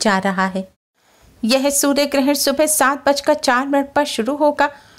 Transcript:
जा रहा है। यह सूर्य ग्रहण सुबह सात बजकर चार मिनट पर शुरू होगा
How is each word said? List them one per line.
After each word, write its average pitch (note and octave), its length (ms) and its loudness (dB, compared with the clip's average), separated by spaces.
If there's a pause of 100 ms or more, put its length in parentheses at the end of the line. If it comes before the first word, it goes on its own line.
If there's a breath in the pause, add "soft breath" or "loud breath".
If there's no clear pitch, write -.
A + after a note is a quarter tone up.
जा G3 200 2
रहा F#3+ 280 -2
है। F#3+ 200 -6 (760 soft breath)
यह C4 300 0
सूर्य C#4+ 340 0
ग्रहण C#4+ 300 0
सुबह C#4+ 320 0
सात C#4 400 0
बजकर C#4+ 280 0
चार C4 300 0
मिनट C#4 280 -2
पर D4 120 2
शुरू C4 300 -4
होगा C#4+ 340 2 (280 loud breath)